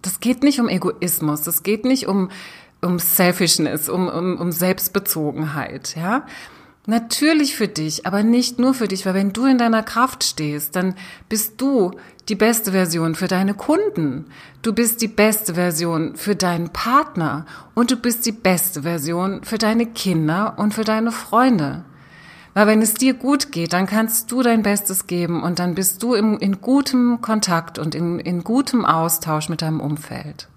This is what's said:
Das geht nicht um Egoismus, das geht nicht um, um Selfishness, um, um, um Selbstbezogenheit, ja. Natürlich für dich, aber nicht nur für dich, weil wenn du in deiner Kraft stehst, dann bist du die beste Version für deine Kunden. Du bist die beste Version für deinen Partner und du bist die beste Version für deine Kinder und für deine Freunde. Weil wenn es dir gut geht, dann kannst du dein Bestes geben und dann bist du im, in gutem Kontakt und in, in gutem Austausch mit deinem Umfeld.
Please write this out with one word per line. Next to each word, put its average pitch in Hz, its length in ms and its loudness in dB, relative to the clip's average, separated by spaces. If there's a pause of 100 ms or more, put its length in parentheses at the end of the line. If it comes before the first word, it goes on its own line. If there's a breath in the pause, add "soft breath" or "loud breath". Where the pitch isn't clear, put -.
Das - 180 -6
geht 247 220 0
nicht 285 180 4
um 233 80 2
Egoismus, 165 720 -2
das - 200 -4
geht 214 220 0
nicht 262 220 2
um, 190 240 0 (500 loud breath)
um 175 180 0
Selfishness, 170 880 2
um, 180 200 -2
um, 180 320 -4
um 175 120 -2
Selbstbezogenheit, 156 1400 -4
ja. 208 300 -2 (580 loud breath)
Natürlich 277 720 2
für 208 140 0
dich, 156 380 -6
aber 202 180 2
nicht 240 340 2
nur 262 160 4
für 220 140 -2
dich, 190 180 -4
weil 185 80 0
wenn 196 180 2
du 240 140 0
in 262 100 6
deiner 226 280 2
Kraft 247 400 0
stehst, 151 500 -4
dann 185 220 0 (320 loud breath)
bist - 320 -4
du 247 320 2 (360 loud breath)
die 214 60 -2
beste 214 380 2
Version 165 420 2
für 185 140 -4
deine 190 260 2
Kunden. 196 720 0 (360 loud breath)
Du 226 100 -2
bist 233 280 0
die 220 80 -2
beste 214 460 2
Version 170 640 -2
für 202 180 -2
deinen 170 360 -2
Partner 254 760 0 (280 loud breath)
und 240 180 2
du 247 40 2
bist 233 300 -2
die 226 60 -2
beste 180 500 0
Version 170 600 -2
für 220 140 -4
deine 226 280 2
Kinder 180 680 0
und 208 180 0
für 220 80 -2
deine 220 300 0
Freunde. 180 720 2 (680 loud breath)
Weil 202 120 6
wenn 214 160 4
es 220 120 2
dir 262 200 2
gut 277 380 0
geht, 170 200 -4
dann 185 140 2
kannst 220 460 -2
du 254 100 0
dein 226 200 4
Bestes 202 440 -2
geben 170 360 -2
und 175 180 -2
dann 180 140 0
bist 185 280 -2
du 240 120 2
im, 214 240 2
in 196 220 -2
gutem 247 640 2
Kontakt 196 560 -2
und 151 160 -4
in, 170 240 -2
in 175 240 -4
gutem 247 420 2
Austausch 160 640 0
mit 160 140 -4
deinem 160 180 -2
Umfeld. 147 760 -8